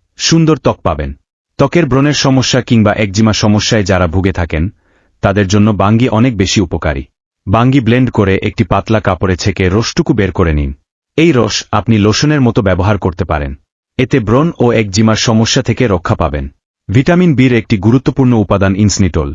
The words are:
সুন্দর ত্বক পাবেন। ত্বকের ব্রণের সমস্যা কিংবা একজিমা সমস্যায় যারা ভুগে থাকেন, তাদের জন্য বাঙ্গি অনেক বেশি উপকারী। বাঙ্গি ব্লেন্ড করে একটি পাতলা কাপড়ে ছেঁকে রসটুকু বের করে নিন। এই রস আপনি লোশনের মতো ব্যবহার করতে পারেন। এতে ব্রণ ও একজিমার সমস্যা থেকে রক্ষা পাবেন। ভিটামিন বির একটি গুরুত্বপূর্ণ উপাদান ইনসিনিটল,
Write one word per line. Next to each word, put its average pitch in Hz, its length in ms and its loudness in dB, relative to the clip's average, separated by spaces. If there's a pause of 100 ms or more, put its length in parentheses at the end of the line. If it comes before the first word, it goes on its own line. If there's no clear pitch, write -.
(180)
সুন্দর 160 400 2
ত্বক - 240 -2
পাবেন। 73 320 -4 (440)
ত্বকের 156 280 2
ব্রণের 135 280 2
সমস্যা 131 480 0
কিংবা 107 320 2
একজিমা 107 400 0
সমস্যায় 107 500 0
যারা 92 240 0
ভুগে 92 240 -2
থাকেন, 85 380 -4 (520)
তাদের 98 260 0
জন্য 104 240 2
বাঙ্গি 110 380 2
অনেক 113 280 0
বেশি 98 240 0
উপকারী। 78 420 -4 (440)
বাঙ্গি 120 320 2
ব্লেন্ড 120 320 2
করে 95 320 0
একটি 104 200 -2
পাতলা 104 360 0
কাপড়ে 92 380 -2
ছেঁকে 95 340 -2
রসটুকু 117 420 -2
বের 98 180 0
করে 82 220 0
নিন। 71 200 -2 (420)
এই 165 160 2
রস 110 400 0
আপনি 110 260 0
লোশনের 135 440 2
মতো 120 200 0
ব্যবহার 95 360 0
করতে 90 280 -4
পারেন। 71 300 -6 (420)
এতে 131 220 0
ব্রণ 123 400 0
ও 120 120 2
একজিমার 110 440 0
সমস্যা 113 460 0
থেকে 120 260 -2
রক্ষা 98 280 -2
পাবেন। 71 340 -4 (400)
ভিটামিন 165 460 2
বির 127 180 2
একটি 113 240 0
গুরুত্বপূর্ণ 127 560 2
উপাদান 98 420 0
ইনসিনিটল, 90 600 0